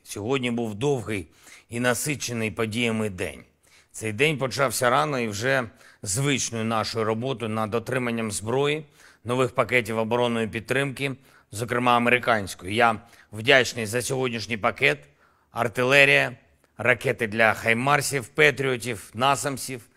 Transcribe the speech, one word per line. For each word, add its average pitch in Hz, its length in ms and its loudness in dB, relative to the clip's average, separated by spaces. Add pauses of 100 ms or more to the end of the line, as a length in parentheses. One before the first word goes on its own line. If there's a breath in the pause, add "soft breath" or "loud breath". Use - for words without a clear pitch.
Сьогодні 123 480 -4
був 117 240 -4
довгий 107 520 -2 (420 loud breath)
і 117 100 -6
насичений 120 720 -2
подіями 113 580 -2
день. 87 340 -8 (480 soft breath)
Цей 113 220 -8
день 143 240 2
почався 131 520 0
рано 143 300 2
і 117 80 -2
вже 120 360 -2 (400 soft breath)
звичною 117 640 -2
нашою 113 400 -2
роботою 113 440 -4
над 110 260 -2
отриманням 117 560 -4
зброї, 139 540 -2 (380 soft breath)
нових 123 320 0
пакетів 117 420 0
оборонної 117 500 0
підтримки, 127 680 -4 (360 soft breath)
зокрема 120 460 2
американської. 120 800 2
Я 113 240 4 (320 soft breath)
вдячний 113 540 2
за 113 160 -4
сьогоднішній 120 560 -4
пакет: 131 420 0 (520 soft breath)
артилерія, 131 840 4 (400)
ракети 120 500 0
для 110 260 4
хаймарсів, 127 760 0
петріотів, 131 840 0
насамсів, 131 680 -2 (160)